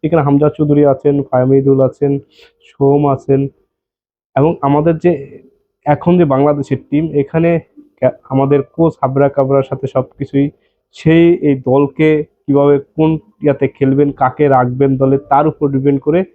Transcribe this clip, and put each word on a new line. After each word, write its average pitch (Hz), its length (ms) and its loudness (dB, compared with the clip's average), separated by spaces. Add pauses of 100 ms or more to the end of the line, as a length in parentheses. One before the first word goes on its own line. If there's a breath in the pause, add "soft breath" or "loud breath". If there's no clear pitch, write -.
এখানে 156 200 0
হামজা 143 340 0
চৌধুরী 147 280 2
আছেন, 143 380 0
ফাহমিদুল 135 560 0 (100)
আছেন, 139 240 -4 (560 soft breath)
সোম 143 340 0 (120)
আছেন, 135 260 -2 (960)
এবং 147 140 2 (120)
আমাদের 151 360 0
যে 175 140 0 (760)
এখন 151 320 0
যে 175 60 4
বাংলাদেশের 139 560 -2 (100)
টিম, 151 140 -2 (100)
এখানে 160 360 -2 (500)
কা-, - 240 -2
আমাদের 139 380 0
কোচ 165 380 -2
হাবরা 139 280 0
কাবরার 135 420 -2
সাথে 131 160 -8
সবকিছুই, 139 600 -4 (500)
সেই 165 300 2 (160)
এই 143 140 0 (140)
দলকে 143 380 0 (340)
কিভাবে 143 320 2 (220)
কোন 156 140 0 (320)
ইয়াতে 143 260 0
খেলবেন, 135 440 0
কাকে 131 360 -2
রাখবেন 127 480 2
দলে, 135 200 0 (140)
তার 139 160 2
উপর - 280 -4
ডিপেন্ড 139 320 0
করে 160 140 0 (140)